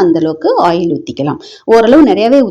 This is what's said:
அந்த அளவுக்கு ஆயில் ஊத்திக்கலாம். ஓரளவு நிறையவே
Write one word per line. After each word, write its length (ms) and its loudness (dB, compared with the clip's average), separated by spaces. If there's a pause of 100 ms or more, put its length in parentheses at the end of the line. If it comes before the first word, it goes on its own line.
அந்த 200 0
அளவுக்கு 300 -4 (160)
ஆயில் 300 -2
ஊத்திக்கலாம். 420 -8 (360)
ஓரளவு 340 4
நிறையவே 400 0